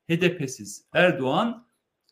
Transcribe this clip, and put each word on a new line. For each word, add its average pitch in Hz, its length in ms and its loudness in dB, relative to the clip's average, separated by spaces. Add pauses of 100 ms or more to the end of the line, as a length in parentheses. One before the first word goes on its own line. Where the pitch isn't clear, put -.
H 170 140 0
D 175 160 2
P'siz 117 560 -10
Erdoğan 165 760 0 (440)